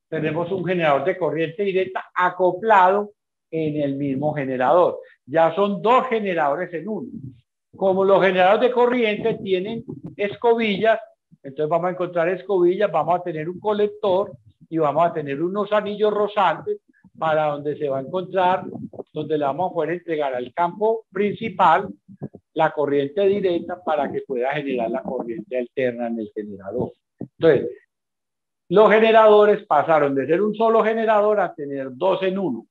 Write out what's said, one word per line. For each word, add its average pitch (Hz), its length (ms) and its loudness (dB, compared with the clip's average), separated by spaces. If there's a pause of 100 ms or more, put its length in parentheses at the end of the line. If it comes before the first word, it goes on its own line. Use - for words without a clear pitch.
tenemos 156 440 -4
un 185 120 -4
generador 156 400 2
de 180 120 -2
corriente 160 460 -4
directa 185 420 -2 (100)
acoplado 185 960 2 (380)
en 156 300 -2
el 139 160 -2
mismo 143 380 -2
generador, 135 640 2 (280)
ya 160 280 2
son 196 280 -2
dos 208 260 4
generadores 170 680 -2
en 160 140 -10
uno. 220 200 -8 (680)
Como 190 280 2
los 190 180 6
generadores 185 380 4
de 247 120 2
corriente 226 680 0
tienen 202 420 -4 (320)
escobillas, 220 840 0 (420)
entonces 151 260 -6
vamos 170 200 0
a 185 40 -2
encontrar 175 360 -2
escobillas, 185 600 0
vamos 165 260 0
a 175 60 -8
tener 160 260 -8
un 180 100 -10
colector 208 720 -2 (360)
y 160 100 -6
vamos 156 280 2
a 170 60 -2
tener 147 300 -6
unos 202 300 -4
anillos 208 400 0
rosantes 202 680 -2 (380)
para 156 280 0
donde 143 300 -4
se 147 120 -4
va 135 100 -2
a 135 40 -6
encontrar, 185 640 -2 (480)
donde 151 260 -4
le 147 60 -2
vamos 151 260 -2
a - 40 -12
poder 156 160 -2
entregar 160 440 -4
al 123 180 -8
campo 208 580 -2
principal 190 760 0 (680)
la 156 180 2
corriente 143 540 0
directa 180 560 -2
para 151 300 -2
que 139 100 -6
pueda 127 300 -4
generar 131 380 -4
la 127 120 -6
corriente 117 560 -8
alterna 120 500 -4
en 117 120 -6
el 107 140 -8
generador. 104 580 -8 (260)
Entonces, 147 520 0 (1000)
los 202 220 6
generadores 214 760 6
pasaron 147 480 2
de 131 120 -2
ser 165 140 2
un 214 140 0
solo 220 280 2
generador 214 580 2
a 180 140 -2
tener 139 380 -8
dos 180 300 0
en 190 160 -2
uno, 147 320 -4